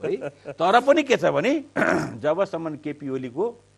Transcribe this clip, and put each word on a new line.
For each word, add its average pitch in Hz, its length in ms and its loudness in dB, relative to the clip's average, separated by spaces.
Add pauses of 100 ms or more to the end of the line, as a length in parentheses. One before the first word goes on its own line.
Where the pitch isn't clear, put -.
है। 151 240 -4 (240)
तर 196 280 4
पनि 277 220 4
के 233 140 2
छ 160 80 0
भने 196 380 2 (140)
<clears throat> 123 440 0
जबसम्म 160 560 -2
केपी 147 320 -10
ओलीको 131 480 -6 (200)